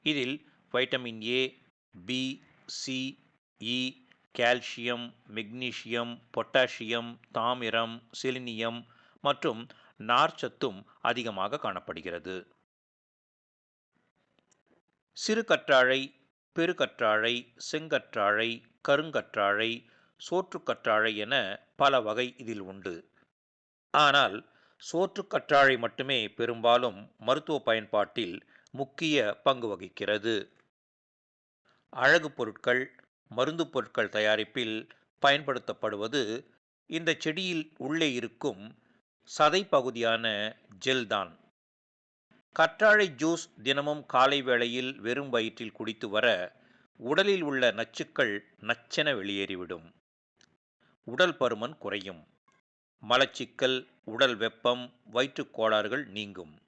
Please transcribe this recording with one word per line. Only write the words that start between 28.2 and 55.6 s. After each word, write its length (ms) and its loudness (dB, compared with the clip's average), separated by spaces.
முக்கிய 720 -2
பங்கு 240 2
வகிக்கிறது. 840 -4
அழகு 440 4
பொருட்கள், 720 -2
மருந்து 400 -2
பொருட்கள் 400 -2
தயாரிப்பில் 800 -2
பயன்படுத்தப்படுவது 1200 -2
இந்த 320 -2
செடியில் 580 -4
உள்ளே 360 0
இருக்கும் 680 -6
சதை 300 6
பகுதியான 880 0
ஜெல் 280 0
தான். 320 -4
கற்றாழை 500 4
ஜூஸ் 540 -4
தினமும் 440 -2
காலை 360 4
வேளையில் 580 0
வெறும் 300 -4
வயிற்றில் 420 -4
குடித்து 360 -8
வர 480 0
உடலில் 460 0
உள்ள 280 2
நச்சுக்கள் 880 -4
நச்சென 540 -2
வெளியேறிவிடும். 800 -6
உடல் 320 0
பருமன் 420 -4
குறையும். 480 -10
மலச்சிக்கல், 800 0
உடல் 320 0
வெப்பம், 680 -2
வயிற்றுக் 480 -4
கோளாறுகள் 540 0